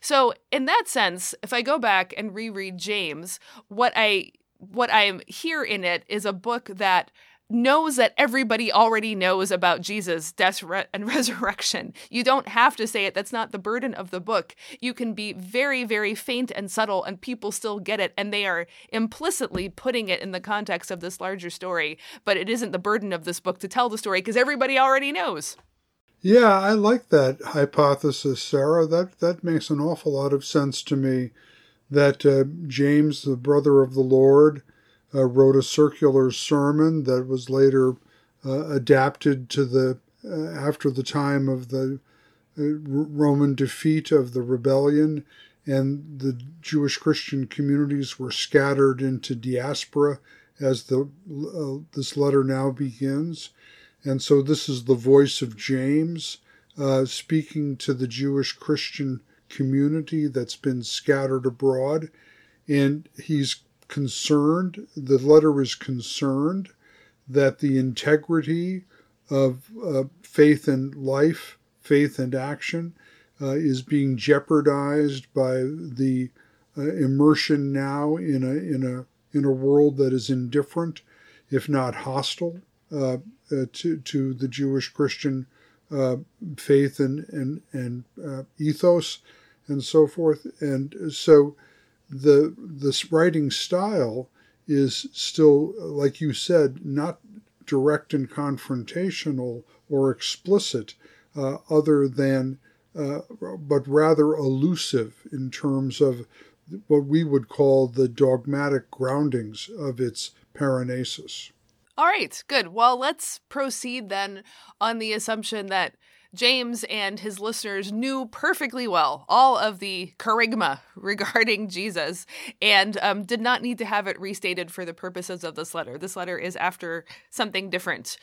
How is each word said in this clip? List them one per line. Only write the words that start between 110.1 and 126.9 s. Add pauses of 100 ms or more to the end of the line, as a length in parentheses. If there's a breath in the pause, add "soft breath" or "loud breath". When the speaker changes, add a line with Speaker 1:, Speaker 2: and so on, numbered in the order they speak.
Speaker 2:
paranesis. (460)
Speaker 1:
All
right,
good.
Well,
let's
proceed
then (380 soft breath)
on
the
assumption
that (400 soft breath)
James
and
his
listeners
knew
perfectly
well
all
of
the
kerygma
<laughs>
regarding
Jesus (340 loud breath)
and,
um,
did
not
need
to
have
it
restated
for
the
purposes
of
this
letter.
This
letter
is
after (260 loud breath)